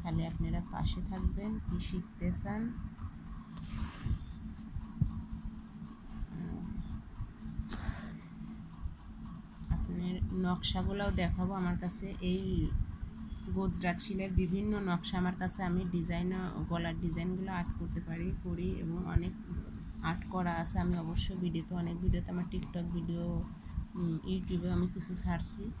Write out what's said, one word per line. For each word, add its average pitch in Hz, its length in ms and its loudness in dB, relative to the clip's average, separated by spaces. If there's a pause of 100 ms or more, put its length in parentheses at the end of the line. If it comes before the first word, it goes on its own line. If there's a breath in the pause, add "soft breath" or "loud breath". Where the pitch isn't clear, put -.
খালি 165 220 2
আপনারা 165 360 2 (100)
পাশে - 380 2
থাকবেন, 165 420 2 (180)
কি 175 100 0
শিখতে 180 520 -2 (120)
চান। 208 180 0 (4000)
আপনার 175 420 2 (200)
নকশাগুলোও 185 760 4
দেখাবো। 180 420 4
আমার 180 240 2
কাছে 180 440 -2
এই 180 480 4 (840)
গুজরাট 185 460 4
সেলাইয়ের 190 320 0
বিভিন্ন 202 460 4
নকশা 180 380 2
আমার 180 180 4
কাছে, 185 280 0
আমি 180 280 4
ডিজাইন, 175 400 2 (380)
গলার 165 320 2
ডিজাইনগুলো 180 500 0
আর্ট 175 180 0 (100)
করতে 170 220 -2
পারি, 170 260 -2 (160)
করি 180 260 0 (100)
এবং 175 260 -2
অনেক 170 280 0 (720)
আর্ট 170 180 0 (100)
করা 180 220 2
আছে। 170 260 4
আমি 180 180 4
অবশ্য 165 380 2
ভিডিওতে, 170 400 0
অনেক 170 260 0
ভিডিওতে, 175 300 4
আমার 180 220 0
TikTok 175 320 -2 (120)
ভিডিও, 170 260 -2 (720 loud breath)
উম, 170 220 2 (100)
YouTube-এ 180 440 0
আমি 180 160 4
কিছু 180 280 -4
ছাড়ছি। 175 480 0 (180)